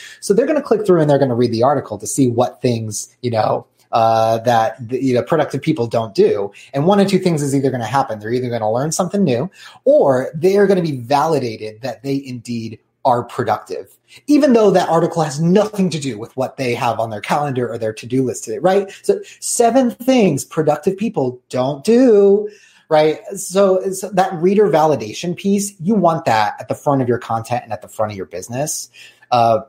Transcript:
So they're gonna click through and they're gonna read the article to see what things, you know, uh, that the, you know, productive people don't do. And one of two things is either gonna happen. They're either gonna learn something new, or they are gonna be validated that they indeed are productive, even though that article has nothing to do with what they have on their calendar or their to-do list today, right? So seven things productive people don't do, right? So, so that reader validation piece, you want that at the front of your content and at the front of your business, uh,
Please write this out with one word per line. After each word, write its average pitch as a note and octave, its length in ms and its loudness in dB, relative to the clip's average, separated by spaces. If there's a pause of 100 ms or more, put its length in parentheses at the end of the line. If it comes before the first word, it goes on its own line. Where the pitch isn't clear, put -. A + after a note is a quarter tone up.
(200)
So - 140 0
they're B3 120 2
gonna D4+ 160 0
click G#3+ 240 0
through F3+ 140 4
and D3 100 2
they're C#3 80 4
gonna B2+ 160 0
read A#2 180 0
the A2+ 100 0
article B2+ 360 0
to G#2 80 -14
see C3+ 220 2
what A#2+ 320 -2
things, A2+ 640 -4
you B2 80 -4
know, A2 360 -2 (240)
uh, A2+ 480 2
that A2+ 380 0 (100)
the, B2+ 160 -4
you B2+ 120 0
know, A#2 80 2
productive C#3+ 400 -2
people A#2 240 -2
don't A2+ 280 -4
do. G#2 380 2 (200)
And C#3 140 -2
one G3+ 140 4
of G3 80 2
two F#3+ 100 2
things E3+ 240 0
is C#3 120 -2
either C3+ 160 2
gonna A#2+ 160 -4
happen. A#2 320 -2
They're A2 140 -8
either B2 180 -2
gonna A2 200 -2
learn C3+ 220 -2
something F#3+ 320 -2
new, C3+ 260 0 (340)
or D3+ 500 2
they F#3+ 220 2
are G3+ 100 4
gonna F#3+ 160 2
be D3 160 -4
validated A#2+ 840 -2
that C3 200 -10
they C#3 220 -4
indeed A#2 560 -10 (240)
are B2 180 2
productive, - 720 -6 (300)
even C#4+ 280 4
though G#3+ 160 4
that F3+ 180 2
article E3 340 0
has D3 180 -4
nothing F#3 500 2
to D#3 100 -6
do B2+ 180 -6
with A#2 180 -14
what C3 200 -4
they B2 180 -2
have A2+ 240 -2
on A2 120 -2
their G#2 100 -10
calendar C3+ 500 -4
or A2+ 60 -8
their A2 160 -4
to-do B2 300 -4
list A#2+ 220 -6
today, A2 140 -8
right? F#3+ 320 0 (120)
So - 180 -2 (200)
seven A#3+ 500 2
things G3+ 540 2
productive D3+ 520 -2
people C#3 440 -4 (100)
don't C3+ 340 -4
do, G#3 640 4 (400)
right? D#3 320 2 (160)
So, F#3+ 560 2
so F#3 180 -8
that F#3+ 240 0
reader G3 360 2
validation D3+ 680 0
piece, G3+ 440 -2
you F#3 140 0
want E3 300 2
that G#2+ 340 0
at - 100 -14
the B2 60 -2
front C#3 280 0
of A#2+ 60 -4
your A#2 100 0
content A#2 460 -6
and A2+ 80 -10
at G2+ 100 -12
the G2 60 -20
front G#2+ 240 -6
of G2 40 -12
your F2+ 100 -10
business, A#2+ 640 -8 (420)
uh, A#2 380 4